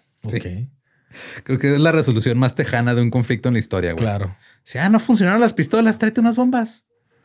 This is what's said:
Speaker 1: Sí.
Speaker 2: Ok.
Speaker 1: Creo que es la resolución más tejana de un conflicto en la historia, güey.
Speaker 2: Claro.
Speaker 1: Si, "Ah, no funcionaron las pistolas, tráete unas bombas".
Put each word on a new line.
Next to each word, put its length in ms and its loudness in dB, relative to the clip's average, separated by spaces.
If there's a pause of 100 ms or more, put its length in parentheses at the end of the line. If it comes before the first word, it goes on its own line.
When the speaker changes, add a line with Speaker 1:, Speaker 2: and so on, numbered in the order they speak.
(300)
Speaker 1:
Sí. 60 -6
Speaker 2:
Ok. 100 -6 (1000)
Speaker 1:
Creo 140 -2
que 160 0
es 40 0
la 140 4
resolución 440 0
más 180 2
tejana 380 0
de 100 2
un 60 2
conflicto 380 -2
en 60 0
la 60 0
historia, 340 -4
güey. 100 -2
Speaker 2:
Claro. 320 -4 (300)
Speaker 1:
Si, 140 -12
"Ah, 100 2
no 100 6
funcionaron 400 2
las 140 2
pistolas, 440 2
tráete 220 -2
unas 160 2
bombas". 500 -2 (400)